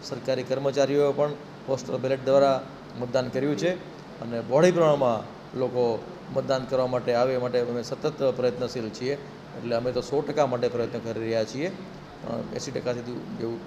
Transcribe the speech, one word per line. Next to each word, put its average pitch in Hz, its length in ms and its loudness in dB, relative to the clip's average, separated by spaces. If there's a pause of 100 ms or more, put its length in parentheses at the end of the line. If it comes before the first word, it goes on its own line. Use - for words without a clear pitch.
સરકારી 127 380 -2
કર્મચારીઓએ 139 680 2
પણ 147 200 2 (340)
પોસ્ટલ 135 300 -2
બેલેટ 131 280 0
દ્વારા 135 380 6 (380)
મતદાન 123 280 0
કર્યું 135 280 0
છે 165 140 2 (500)
અને 117 200 -4
બહોળી 143 320 6
પ્રમાણમાં 139 720 4 (160)
લોકો 120 460 2 (280)
મતદાન 131 320 0
કરવા 127 220 2
માટે 123 280 0
આવે 127 240 4
માટે 123 220 2
અમે 120 220 0
સતત 147 400 -2
પ્રયત્નશીલ 123 680 0
છીએ. 123 240 -4
એટલે 117 640 -6
અમે 123 160 0
તો 120 80 0
સો 139 200 0
ટકા 147 260 2
માટે 123 220 0
પ્રયત્ન 117 300 -2
કરી 110 220 -4
રહ્યા 113 240 0
છીએ, 139 240 -4
પણ - 840 -10
એંસી 123 160 -6
ટકા 123 220 -4
જેવું 117 760 -6